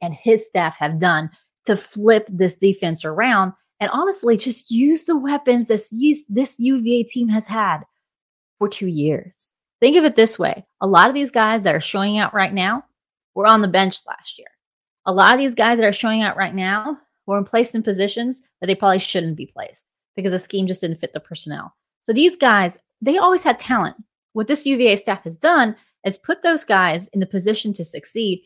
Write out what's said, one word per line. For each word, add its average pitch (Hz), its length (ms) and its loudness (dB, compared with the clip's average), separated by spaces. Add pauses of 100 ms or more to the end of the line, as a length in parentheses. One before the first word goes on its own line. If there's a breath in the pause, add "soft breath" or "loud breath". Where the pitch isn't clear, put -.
and 170 120 -8
his 220 320 0
staff 170 340 -2
have 156 200 -4
done 160 300 0 (360 soft breath)
to 208 120 0
flip 214 500 0
this 180 280 -2
defense 190 500 -2
around. 190 480 0 (260)
And 208 120 -4
honestly, 277 440 0
just - 340 -6
use 285 360 2
the 330 100 0
weapons 269 540 0
this, 214 240 0
use, 294 340 0
this 240 320 -4
U 254 220 0
V 240 180 0
A 233 40 0
team 233 260 -4
has 214 180 -2
had 196 360 -4 (760)
for 202 80 0
two 202 200 -6
years. 151 680 -4 (240)
Think 277 160 4
of 339 80 6
it 254 140 2
this 220 200 4
way. - 280 -4 (160)
A 196 60 -2
lot 190 200 8
of 262 60 2
these 277 180 -4
guys 220 300 2
that 170 140 2
are 151 40 -2
showing 202 380 -2
out 208 160 -2
right 196 200 0
now 196 300 -2 (500)
were 196 140 2
on 220 140 8
the 202 80 0
bench 185 360 0
last - 320 -16
year. - 100 -20 (580)
A 185 80 -2
lot 190 200 6
of 254 60 2
these 269 160 0
guys 233 220 2
that 220 100 4
are 202 60 2
showing 220 280 -2
out 208 140 -2
right 185 180 -4
now 208 440 -4 (300)
were 196 160 -2
placed 240 320 -2
in 226 60 -2
positions 220 600 -4 (180)
that 180 80 -8
they 190 80 2
probably 190 240 2
shouldn't 165 380 -6
be 131 80 -14
placed - 460 -18 (240)
because 190 160 -4
the 180 80 -2
scheme 190 260 -4
just 185 160 -6
didn't 165 180 -6
fit - 140 -10
the 151 60 -10
personnel. - 560 -14 (260)
So - 100 -4
these 330 240 4
guys, 202 440 2 (200)
they 285 200 0
always 370 240 2
had 247 160 0
talent. 208 360 -2 (380)
What 214 140 -4
this 285 180 -2
U 277 100 0
V 240 120 2
A 202 100 4
staff 196 260 -6
has 165 140 -12
done 285 380 2 (280 soft breath)
is 196 140 -4
put 349 240 -6
those 330 220 0
guys 185 460 0
in 196 100 -4
the 185 80 -2
position 208 460 -4
to 170 120 -10
succeed, 202 600 -6